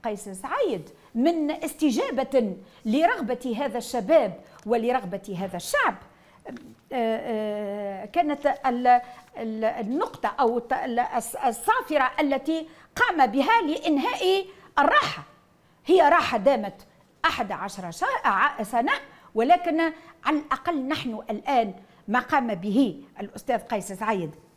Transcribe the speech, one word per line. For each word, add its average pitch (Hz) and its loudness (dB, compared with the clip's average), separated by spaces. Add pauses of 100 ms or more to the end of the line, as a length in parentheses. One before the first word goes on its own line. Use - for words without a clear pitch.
قيس 208 -6
سعيد 262 -4 (260)
من 302 2
استجابة 262 0 (300)
لرغبة 254 0
هذا 247 -4
الشباب 233 0 (260)
ولرغبة 214 -2
هذا 185 -6
الشعب. 466 -2 (520)
آه، - -14 (400)
آه، 208 -4
كانت 294 0 (200)
ال-، 247 6 (360)
ال-، 220 -6
النقطة 233 -2 (100)
أو 240 4
الت-، 240 -4
ال-، 240 -2
الص-، - -6
الصافرة 285 2
التي 302 0 (280)
قام 359 4
بها 277 4
لإنهاء 370 0 (340)
الراحة، 285 2 (600)
هي 330 6
راحة 254 2
دامت 196 0 (380)
أحد - 0
عشر 180 -8
شا-، 466 -2
ع-، 240 2
سنة، 247 0 (420)
ولكن 320 4 (440)
على 294 0
الأقل 277 -4
نحن 226 -6
الآن 220 0 (340)
ما 226 0
قام 247 0
به 202 0 (180)
الأستاذ 214 -4
قيس 202 -6
سعيد 190 -2 (220)